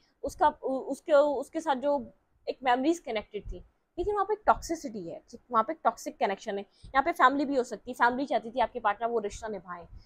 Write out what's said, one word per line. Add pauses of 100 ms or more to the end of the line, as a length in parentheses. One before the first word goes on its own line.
(240)
उसका,
उ-, (120)
उसके,
उसके
साथ
जो (480)
एक
memories
connected
थी, (320)
लेकिन
वहाँ
पे (100)
toxicity
है, (120)
ठीक, (120)
वहाँ
पे
टॉक्सिक
connection
है। (220)
यहाँ
पे
family
भी
हो
सकती
है,
Family
चाहती
थी
आपके
partner
वो
रिश्ता
निभाएं, (220)